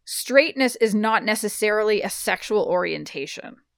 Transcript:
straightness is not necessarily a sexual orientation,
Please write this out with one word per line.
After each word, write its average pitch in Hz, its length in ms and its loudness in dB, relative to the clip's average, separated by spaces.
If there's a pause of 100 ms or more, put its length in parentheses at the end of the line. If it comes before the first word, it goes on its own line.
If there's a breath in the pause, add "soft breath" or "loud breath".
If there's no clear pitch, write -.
straightness 262 720 2
is 220 180 2
not 220 280 2
necessarily 214 800 0
a 196 80 -4
sexual 202 540 -2
orientation, 156 920 -4 (200)